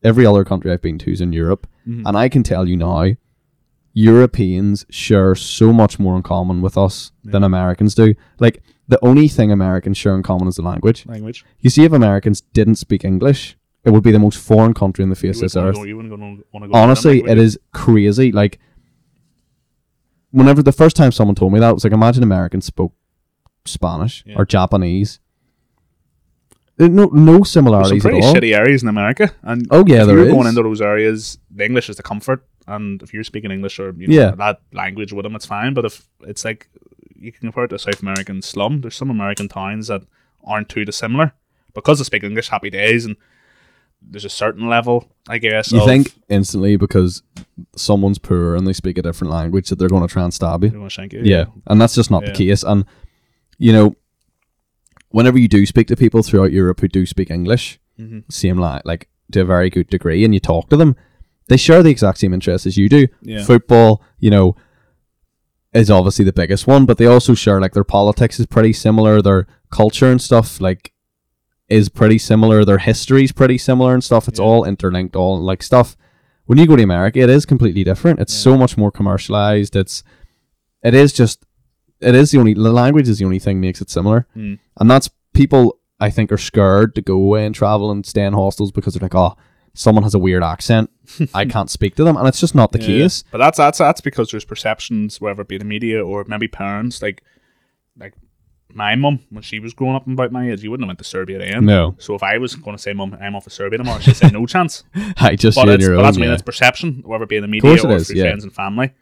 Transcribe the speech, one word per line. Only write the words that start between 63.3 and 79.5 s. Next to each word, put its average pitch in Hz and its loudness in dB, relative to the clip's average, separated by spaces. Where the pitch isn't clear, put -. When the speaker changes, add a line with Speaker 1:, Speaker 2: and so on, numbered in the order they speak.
Speaker 1:
Football, 113 4
you 107 2
know, 95 4
is 110 2
obviously 95 2
the 95 0
biggest 90 -4
one, 135 6
but 123 2
they 117 2
also 120 6
share, 104 0
like, 92 -4
their 101 0
politics 104 0
is 117 -2
pretty 110 0
similar, 110 2
their 95 0
culture 113 2
and 127 2
stuff, - 0
like, 92 -6
is 107 2
pretty 110 2
similar, 110 2
their 98 4
history's 131 0
pretty 131 0
similar 127 0
and 127 0
stuff. 117 0
It's 110 -8
Speaker 2:
Yeah. 98 -2
Speaker 1:
all 113 4
interlinked, 92 -6
all, 92 -2
like, 92 -6
stuff. - 2
When 120 2
you 165 6
go 156 6
to 120 4
America, 95 0
it 127 4
is 143 2
completely 104 0
different. 95 0
It's - -6
Speaker 2:
Yeah. - -8
Speaker 1:
so 131 6
much 127 0
more 104 0
commercialized. 101 -4